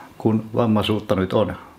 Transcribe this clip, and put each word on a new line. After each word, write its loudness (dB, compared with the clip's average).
kun 0
vammaisuutta 0
nyt 0
on 0